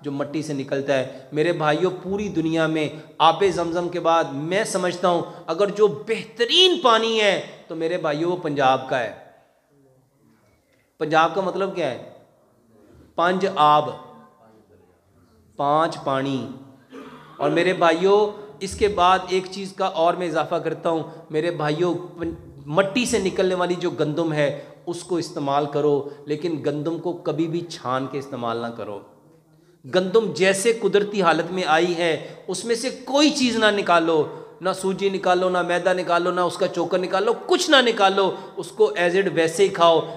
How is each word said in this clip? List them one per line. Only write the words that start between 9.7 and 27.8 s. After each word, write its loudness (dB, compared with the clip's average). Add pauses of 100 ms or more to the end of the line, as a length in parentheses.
पंजाब 2
का 0
मतलब -4
क्या -2
है? -4 (1200)
पंज 2
आब, 4 (1700)
पांच 2
पानी। -2 (1000)
और 0
मेरे 2
भाइयों, 4 (460)
इसके -2
बाद 2
एक -2
चीज़ -10
का -2
और 2
मैं -4
इजाफा -2
करता -4
हूँ, -4
मेरे 0
भाइयों, 0
पन-, -8 (360)
मिट्टी 2
से 0
निकलने 0
वाली 0
जो -2
गंदम -2
है 2 (380)
उसको -4
इस्तेमाल -2
करो, 0
लेकिन -4
गंदम -2
को -6 (100)
कभी -2
भी -4 (100)
छान -6